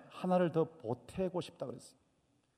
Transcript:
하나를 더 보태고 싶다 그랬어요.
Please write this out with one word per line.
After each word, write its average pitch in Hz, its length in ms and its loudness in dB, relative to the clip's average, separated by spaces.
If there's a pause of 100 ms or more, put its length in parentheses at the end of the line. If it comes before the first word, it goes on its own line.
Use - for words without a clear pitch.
하나를 180 440 2
더 165 120 4
보태고 165 760 -4
싶다 - 260 -8
그랬어요. - 320 -12 (600)